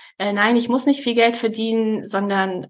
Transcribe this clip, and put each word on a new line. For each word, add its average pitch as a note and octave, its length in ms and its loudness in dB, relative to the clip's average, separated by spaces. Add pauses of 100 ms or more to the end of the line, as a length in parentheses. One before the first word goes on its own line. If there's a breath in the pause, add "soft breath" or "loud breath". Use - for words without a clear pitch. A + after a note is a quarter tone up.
(180 loud breath)
Äh, G3+ 160 -2
nein, G#3+ 220 2
ich A#3 140 0
muss B3 160 0
nicht C#4 180 2
viel A#3+ 120 -2
Geld A#3 220 4
verdienen, A3 680 -2
sondern F#3+ 640 -2